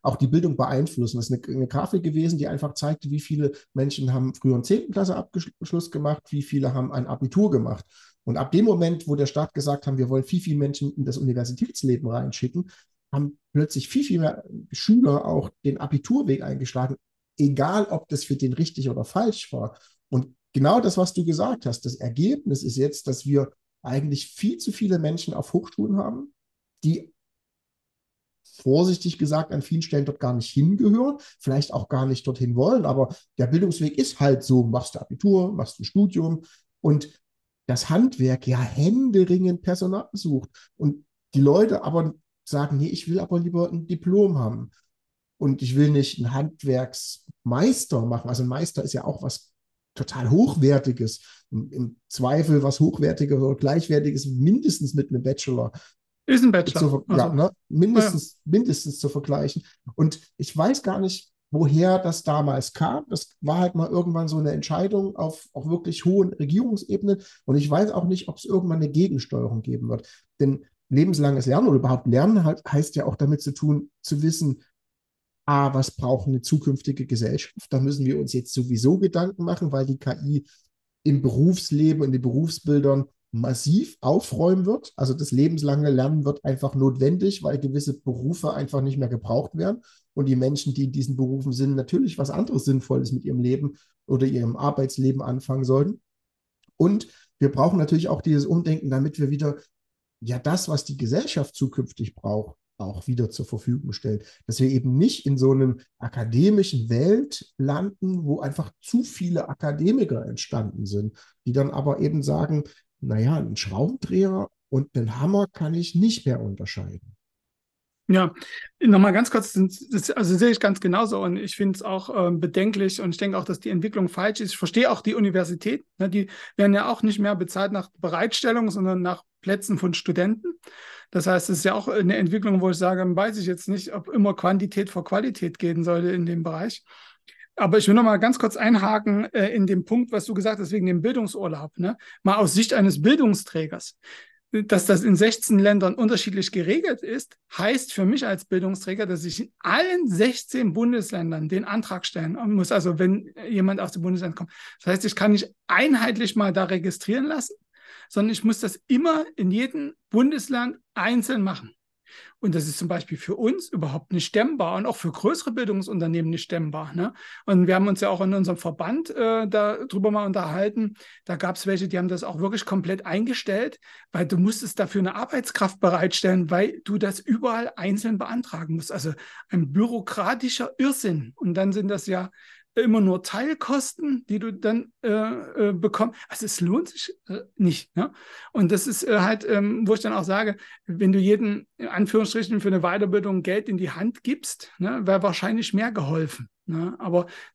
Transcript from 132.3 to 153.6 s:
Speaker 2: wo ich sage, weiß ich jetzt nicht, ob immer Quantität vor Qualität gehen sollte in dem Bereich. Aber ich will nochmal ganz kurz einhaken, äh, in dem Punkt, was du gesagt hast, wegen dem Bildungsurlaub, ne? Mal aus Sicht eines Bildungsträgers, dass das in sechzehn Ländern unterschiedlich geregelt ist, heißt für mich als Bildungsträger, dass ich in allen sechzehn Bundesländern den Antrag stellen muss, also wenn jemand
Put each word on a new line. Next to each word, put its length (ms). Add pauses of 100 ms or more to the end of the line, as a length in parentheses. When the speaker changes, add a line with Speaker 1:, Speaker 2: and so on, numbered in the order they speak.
Speaker 2:
wo 80
ich 80
sage, 260 (100)
weiß 220
ich 100
jetzt 220
nicht, 260
ob 140
immer 260
Quantität 540
vor 160
Qualität 540
gehen 260
sollte 260
in 140
dem 180
Bereich. 420 (720)
Aber 200
ich 120
will 60
nochmal 240
ganz 200
kurz 180
einhaken, 800
äh, 200
in 120
dem 180
Punkt, 280
was 120
du 80
gesagt 280
hast, 120
wegen 140
dem 160
Bildungsurlaub, 760
ne? 200 (240)
Mal 140
aus 180
Sicht 180
eines 300
Bildungsträgers, 960 (540)
dass 360
das 160
in 120
sechzehn 440
Ländern 360
unterschiedlich 580
geregelt 500
ist, 340 (200)
heißt 360
für 140
mich 200
als 180
Bildungsträger, 640
dass 180
ich 160
in 180
allen 500
sechzehn 640
Bundesländern 760
den 160
Antrag 420
stellen 320 (160)
muss, 180
also 260
wenn 340 (160)
jemand 320